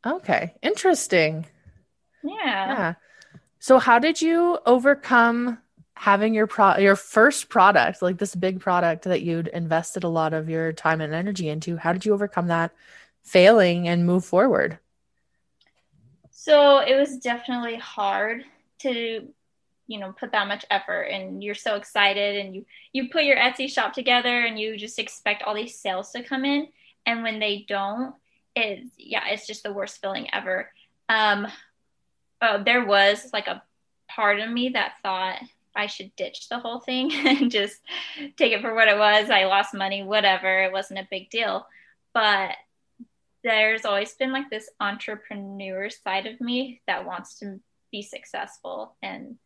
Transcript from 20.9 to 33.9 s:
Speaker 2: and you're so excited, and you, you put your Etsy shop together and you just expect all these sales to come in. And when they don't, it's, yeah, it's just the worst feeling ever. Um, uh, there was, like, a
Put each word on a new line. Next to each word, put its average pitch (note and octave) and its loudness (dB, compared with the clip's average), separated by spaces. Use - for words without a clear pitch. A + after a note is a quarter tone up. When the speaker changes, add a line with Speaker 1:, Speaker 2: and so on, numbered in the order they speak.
Speaker 2:
and F#3+ -8
you're G#3 -8
so A3 -4
excited, G3+ -2
and F#3+ -16
you, G3 -14
you C4 -6
put D#4+ 0
your C#4+ 4
Etsy B3+ 0
shop A3+ -2
together B3 0
and A3 -6
you A3 -6
just G#3+ -12
expect G#3 -6
all G#3 -4
these A3+ -8
sales F#3+ -6
to B3 -10
come C4 -6
in. C#4+ -2
And A#3 -4
when A3 -6
they G#3 -4
don't, G#3 -6
it's, A3 -6
yeah, - -6
it's G#3+ -8
just G#3+ -14
the G#3 -8
worst G3 -10
feeling F#3+ -8
ever. F#3 -6
Um, G#3+ 0
uh, G3+ 2
there A#3+ 2
was, G3+ 2
like, G#3 -6
a - -10